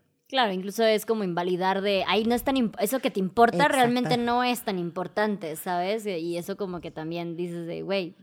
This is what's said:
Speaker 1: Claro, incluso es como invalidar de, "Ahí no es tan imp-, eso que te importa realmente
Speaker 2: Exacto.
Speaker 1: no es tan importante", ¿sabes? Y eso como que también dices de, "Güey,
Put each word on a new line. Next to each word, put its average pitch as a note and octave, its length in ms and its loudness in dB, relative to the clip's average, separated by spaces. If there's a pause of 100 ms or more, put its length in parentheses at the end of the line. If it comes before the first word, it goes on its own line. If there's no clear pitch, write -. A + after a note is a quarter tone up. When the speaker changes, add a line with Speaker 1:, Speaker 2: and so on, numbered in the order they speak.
(300)
Speaker 1:
Claro, B3+ 240 0
incluso F#3+ 300 -2
es G#3+ 220 4
como A3 180 0
invalidar F3+ 580 0
de, G3 260 2
"Ahí F3+ 160 2
no A#3 100 2
es A#3+ 100 0
tan C#4 120 0
imp-, A#3+ 240 0
eso G#3+ 200 0
que B3+ 120 -2
te - 80 -4
importa A#3 480 4
realmente B3+ 480 2
Speaker 2:
Exacto. A#3+ 100 0
Speaker 1:
no A#3+ 180 2
es B3 200 0
tan G3 160 -2
importante", F3 800 -2
¿sabes? F#3+ 500 -2
Y E3+ 300 -4
eso F3+ 200 -6
como F3+ 240 -6
que E3 100 -10
también E3+ 440 -6
dices E3+ 320 -6
de, E3 160 -6
"Güey, F#3 400 -4